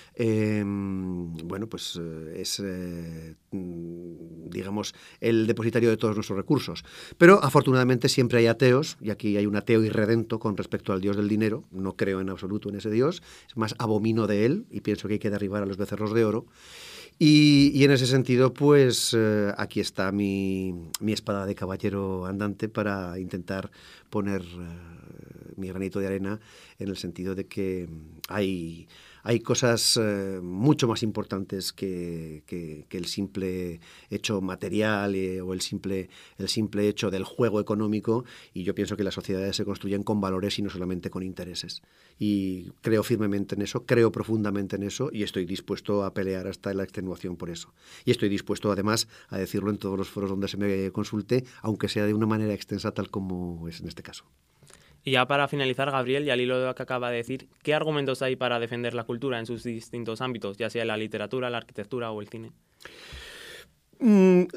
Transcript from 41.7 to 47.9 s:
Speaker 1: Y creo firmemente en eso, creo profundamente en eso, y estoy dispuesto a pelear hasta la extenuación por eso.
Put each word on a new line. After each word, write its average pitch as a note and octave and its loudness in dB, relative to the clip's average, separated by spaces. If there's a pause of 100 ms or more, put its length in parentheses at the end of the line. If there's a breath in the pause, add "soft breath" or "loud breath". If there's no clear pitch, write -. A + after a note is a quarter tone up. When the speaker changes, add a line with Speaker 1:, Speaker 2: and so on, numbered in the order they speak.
Speaker 1:
Y F#2+ -2
creo G#2+ 4
firmemente G2+ 0
en G2+ -2
eso, G#2+ -6
creo A#2 6
profundamente G#2 -2
en G2 -2
eso, G2+ -4
y G#2+ -4
estoy F#2+ -2
dispuesto G2 -2
a F#2+ -4
pelear F#2+ -2
hasta G2 -6
la F#2+ -2
extenuación F#2 -6
por E2+ -10
eso. - -12 (300 loud breath)